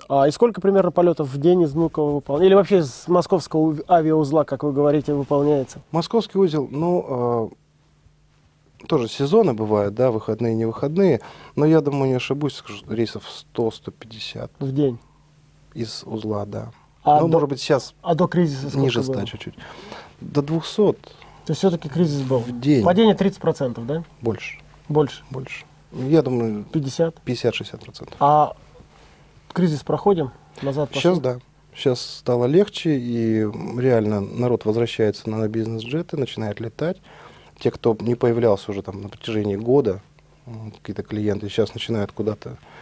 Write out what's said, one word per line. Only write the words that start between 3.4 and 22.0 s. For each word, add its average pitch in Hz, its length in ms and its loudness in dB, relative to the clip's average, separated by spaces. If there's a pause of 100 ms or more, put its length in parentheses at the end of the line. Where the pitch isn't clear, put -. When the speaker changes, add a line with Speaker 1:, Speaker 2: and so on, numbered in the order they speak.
Speaker 1:
ув-, 156 300 0
авиаузла, 156 540 4
как 135 180 -6
вы 147 100 -2
говорите, 143 400 2
выполняется? 143 680 0 (120)
Speaker 2:
Московский 190 460 -2
узел, 156 320 2
ну, 127 800 -2 (1300)
э, - 40 -18
тоже 123 220 -2
сезоны 156 440 2
бывают, 104 420 0
да, 127 160 2
выходные, 113 440 -2
не 113 100 -2
выходные. 147 560 0 (360)
Но 147 100 4
я 160 160 6
думаю, 139 260 0
не 131 60 2
ошибусь, 135 400 -2
скажу, - 340 -16
рейсов 110 400 -4
сто, - 420 -4
сто - 200 -12
пятьдесят. 113 600 -14 (100)
Speaker 1:
В 139 120 -4
день? 135 260 0 (760)
Speaker 2:
Из 113 320 -10
узла, 107 400 -6
да. 107 240 -12 (340)
Speaker 1:
А 151 160 6
Speaker 2:
Ну, 165 80 4
Speaker 1:
до, 160 60 2
Speaker 2:
может 147 160 2
быть, 135 100 -6
сейчас - 420 -2
Speaker 1:
а 170 120 0
до 170 140 2
кризиса 143 400 0
сколько 135 100 -4
Speaker 2:
ниже 131 240 2
Speaker 1:
было? 131 120 -2
Speaker 2:
ста 101 120 -4
чуть-чуть. - 280 -12 (680)
До - 220 -2
двухсот. 160 580 0
Speaker 1:
То - 520 -12
есть 147 60 -2
все-таки 170 300 0
кризис 147 340 0